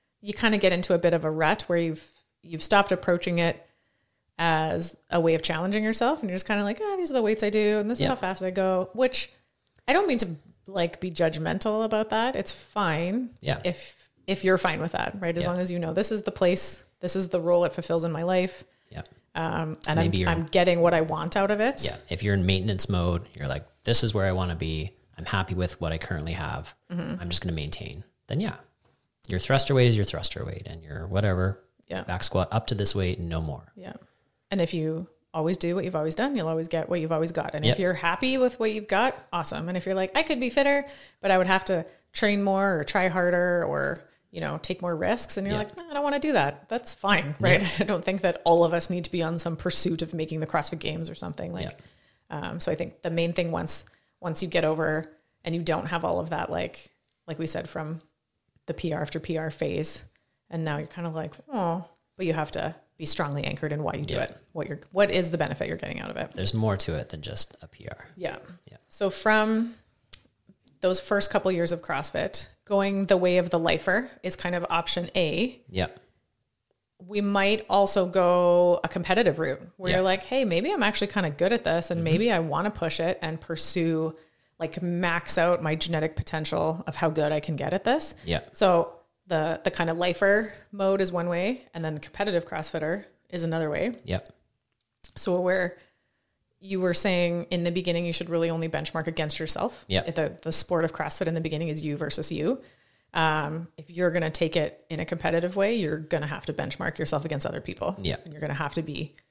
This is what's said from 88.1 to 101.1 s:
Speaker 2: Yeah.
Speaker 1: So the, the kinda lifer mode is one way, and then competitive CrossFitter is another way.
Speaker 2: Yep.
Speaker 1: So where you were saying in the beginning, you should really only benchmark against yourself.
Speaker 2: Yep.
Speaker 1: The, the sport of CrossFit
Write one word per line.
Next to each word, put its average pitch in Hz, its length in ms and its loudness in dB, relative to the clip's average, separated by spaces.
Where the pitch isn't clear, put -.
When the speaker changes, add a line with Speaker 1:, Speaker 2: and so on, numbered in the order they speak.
Speaker 2:
Yeah. 85 180 -2
Speaker 1:
So 175 400 4
the, 160 360 -2
the 180 80 2
kinda 165 220 -2
lifer 196 600 2
mode 196 300 2
is 175 100 0
one 175 180 -2
way, 190 440 -2
and 165 100 -6
then 156 140 -4
competitive 175 480 -2
CrossFitter 160 600 -4
is 170 140 -6
another 160 260 -2
way. 170 260 -2
Speaker 2:
Yep. - 240 -4
Speaker 1:
So 180 260 0
where 180 360 0
you 190 180 -4
were 180 140 4
saying 175 580 2
in 175 120 0
the 175 80 0
beginning, 175 340 0
you 170 80 -2
should 170 160 -6
really 170 200 2
only 165 200 -2
benchmark 156 380 -4
against 160 320 -2
yourself. - 500 -2
Speaker 2:
Yep. 95 260 0
Speaker 1:
The, 160 280 -2
the 165 80 -4
sport 165 340 2
of 165 80 -4
CrossFit 156 340 -2